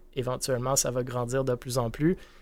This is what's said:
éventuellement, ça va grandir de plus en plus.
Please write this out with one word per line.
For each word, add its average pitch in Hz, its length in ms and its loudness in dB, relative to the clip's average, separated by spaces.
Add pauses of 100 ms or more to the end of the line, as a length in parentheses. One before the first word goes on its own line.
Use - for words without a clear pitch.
(140)
éventuellement, 127 640 0
ça 135 140 2
va 123 120 0
grandir 123 420 0
de 131 100 0
plus 123 240 -4
en 117 120 2
plus. 165 260 2 (260)